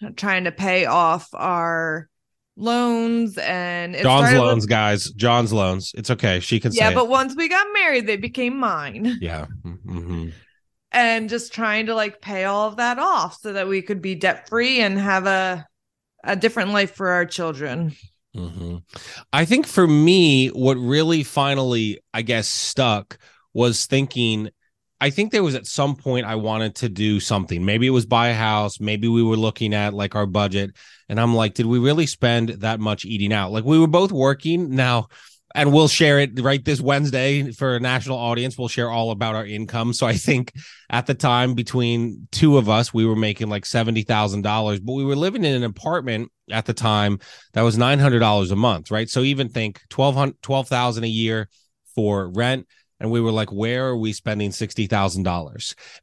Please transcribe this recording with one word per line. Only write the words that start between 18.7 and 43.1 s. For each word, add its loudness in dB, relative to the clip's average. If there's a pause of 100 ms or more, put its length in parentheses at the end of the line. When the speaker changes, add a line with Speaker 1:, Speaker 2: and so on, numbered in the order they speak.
Speaker 2:
I 4
think 2
for 4
me, 6
what 2
really 2
finally, 0 (120)
I -4
guess, -2
stuck -2 (360)
was 2
thinking, -2 (500)
I 0
think -2
there 2
was 0
at -8
some -2
point -4
I -6
wanted -4
to -4
do 0
something. -2
Maybe 2
it 2
was 2
buy 2
a 0
house. -2
Maybe -2
we 4
were 2
looking -2
at, 0
like, -4
our 0
budget. -2 (360)
And -2
I'm 2
like, 0
"Did 0
we 2
really 2
spend 0
that -4
much -2
eating -2
out?" 0
Like, -4
we 4
were 6
both 4
working 0
now, 0 (460)
and 4
we'll 6
share 4
it -2
right 0
this 0
Wednesday 0
for -2
a -2
national -2
audience. -2
We'll -6
share -2
all -2
about -4
our -4
income. -4
So -2
I 2
think 0 (380)
at -2
the 0
time, 2
between -2
two 6
of 4
us, 2
we 4
were 2